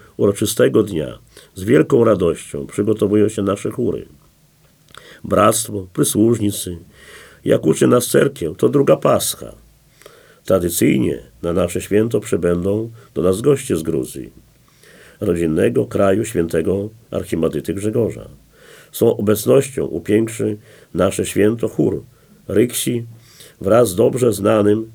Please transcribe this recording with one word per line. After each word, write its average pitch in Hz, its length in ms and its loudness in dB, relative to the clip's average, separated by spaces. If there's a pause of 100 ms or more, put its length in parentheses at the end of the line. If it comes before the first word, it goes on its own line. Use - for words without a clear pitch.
(160)
uroczystego 117 680 2
dnia 76 360 -4 (360)
z 92 100 -10
wielką 131 400 4
radością 85 640 0
przygotowują 104 640 0
się 104 140 -6
nasze 98 280 -4
chóry. 107 360 -4 (1160)
Bractwo, 101 680 2
przysłużnicy. 107 880 0 (680)
Jak - 220 2
uczy - 200 2
nas 123 200 2
cerkiew, 135 500 0
to 123 120 2
druga 139 280 2
Pascha. - 560 -2 (920)
Tradycyjnie 92 720 0 (240)
na 85 100 -4
nasze 90 280 -2
święto 110 400 0
przybędą 98 680 -2 (240)
do 76 80 -4
nas 92 180 2
goście 139 360 0
z 80 60 -4
Gruzji, 67 480 -6 (880)
rodzinnego 87 680 0
kraju 98 380 0
świętego 92 640 -2 (220)
archimadyty 82 640 -4
Grzegorza. 98 540 -4 (640)
Swą 117 240 2
obecnością 107 680 0
upiększy 107 720 -2 (380)
nasze 92 320 0
święto 110 420 0
chór 107 340 -2 (460)
Ryksi 120 560 0 (560)
wraz 101 280 4
z 92 60 -6
dobrze 120 380 2
znanym 104 640 2